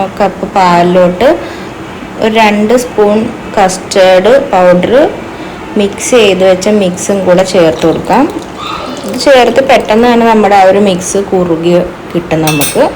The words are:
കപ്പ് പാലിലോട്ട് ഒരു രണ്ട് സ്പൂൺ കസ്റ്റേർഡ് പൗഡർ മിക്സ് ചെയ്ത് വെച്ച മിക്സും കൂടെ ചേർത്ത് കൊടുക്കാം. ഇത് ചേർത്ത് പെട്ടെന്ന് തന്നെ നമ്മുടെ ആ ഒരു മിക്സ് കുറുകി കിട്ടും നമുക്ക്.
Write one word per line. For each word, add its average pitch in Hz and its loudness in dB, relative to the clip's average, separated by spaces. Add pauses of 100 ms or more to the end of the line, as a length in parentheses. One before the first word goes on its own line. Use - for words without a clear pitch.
(200)
കപ്പ് 190 -4 (100)
പാലിലോട്ട് 180 2 (960)
ഒരു 220 -2 (100)
രണ്ട് 214 2 (100)
സ്പൂൺ 214 0 (400)
കസ്റ്റേർഡ് 185 2 (180)
പൗഡർ 180 2 (880)
മിക്സ് - -4 (120)
ചെയ്ത് 185 2
വെച്ച 185 0 (120)
മിക്സും 196 -2
കൂടെ 180 4
ചേർത്ത് 170 2
കൊടുക്കാം. - 0 (800)
ഇത് - -8 (100)
ചേർത്ത് 254 4
പെട്ടെന്ന് 226 2
തന്നെ 233 2
നമ്മുടെ 202 2
ആ - 6
ഒരു 196 2
മിക്സ് 185 -4 (100)
കുറുകി 170 0 (340)
കിട്ടും 160 -4
നമുക്ക്. 156 0 (120)